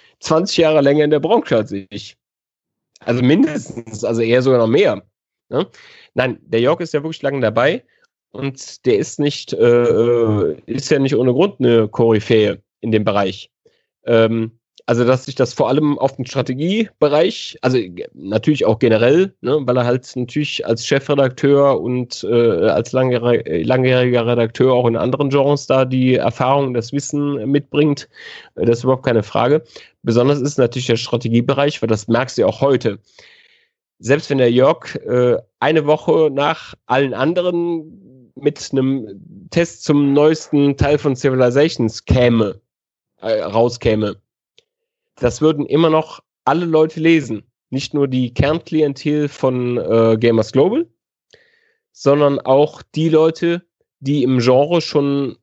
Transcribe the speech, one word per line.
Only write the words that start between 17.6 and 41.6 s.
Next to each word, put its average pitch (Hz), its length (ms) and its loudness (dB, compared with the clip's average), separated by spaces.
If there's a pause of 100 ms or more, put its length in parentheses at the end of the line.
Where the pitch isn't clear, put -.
also, 127 160 0
g-, 90 360 -6
natürlich 104 520 -2
auch 107 140 0
generell, 127 640 2
ne, - 220 0
weil 123 120 0
er 123 80 0
halt 123 320 -2
natürlich 127 500 -6
als 117 220 -4
Chefredakteur 139 920 2
und, 123 420 -6
äh, 110 460 2
als 90 240 -2
langjähri-, 120 680 0
langjähriger 127 640 2
Redakteur 120 480 0
auch 123 140 2
in 110 80 0
anderen 139 340 -2
Genres 139 380 0
da 131 160 2
die 127 320 0
Erfahrung, 131 580 0
das 117 200 -6
Wissen 143 580 -4
mitbringt, 143 560 0 (480)
äh, - 100 -4
das 117 120 4
ist 120 80 -10
überhaupt 131 200 0
keine 117 180 2
Frage. 127 380 0 (420)
Besonders 127 360 2
ist 143 180 -6
natürlich 123 300 0
der 117 80 2
Strategiebereich, 127 840 -2
weil 113 80 -2
das 107 180 -2
merkst 120 300 -2
du 117 60 2
ja - 40 2
auch 113 140 -2
heute. 127 380 0 (1000)
Selbst 135 300 -2
wenn 139 80 -2
der 123 160 2
Jörg, 135 420 0
äh, 123 400 0 (240)
eine 151 260 0
Woche 156 460 2
nach 143 440 -4 (100)
allen 131 280 -2
anderen 165 1300 -4
mit 147 320 -4
einem 131 500 -4 (280)
Test - 340 -4
zum 143 300 2
neuesten 147 640 2
Teil 143 200 2
von 139 200 -2
Civilizations 127 880 0